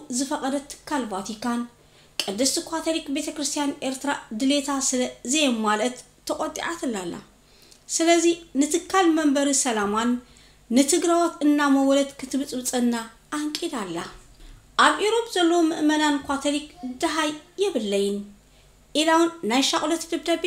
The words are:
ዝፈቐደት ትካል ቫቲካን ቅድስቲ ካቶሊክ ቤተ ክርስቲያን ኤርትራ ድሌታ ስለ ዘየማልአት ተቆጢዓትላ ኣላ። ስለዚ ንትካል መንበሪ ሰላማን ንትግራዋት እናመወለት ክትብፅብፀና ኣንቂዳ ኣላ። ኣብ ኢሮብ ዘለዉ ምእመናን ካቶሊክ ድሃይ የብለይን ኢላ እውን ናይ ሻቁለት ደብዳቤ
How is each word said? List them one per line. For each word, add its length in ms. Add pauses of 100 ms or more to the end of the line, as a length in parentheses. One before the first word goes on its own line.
(100)
ዝፈቐደት 580
ትካል 380
ቫቲካን 540 (580)
ቅድስቲ 440
ካቶሊክ 480
ቤተ 200
ክርስቲያን 500
ኤርትራ 300 (220)
ድሌታ 380 (100)
ስለ 200 (240)
ዘየማልአት 720 (280)
ተቆጢዓትላ 760
ኣላ። 160 (720)
ስለዚ 380 (280)
ንትካል 560
መንበሪ 440
ሰላማን 560 (600)
ንትግራዋት 680
እናመወለት 760
ክትብፅብፀና 800 (380)
ኣንቂዳ 460
ኣላ። 200 (800)
ኣብ 220
ኢሮብ 300
ዘለዉ 320
ምእመናን 580
ካቶሊክ 460 (280)
ድሃይ 360 (280)
የብለይን 580 (800)
ኢላ 180
እውን 180 (140)
ናይ 180
ሻቁለት 420
ደብዳቤ 420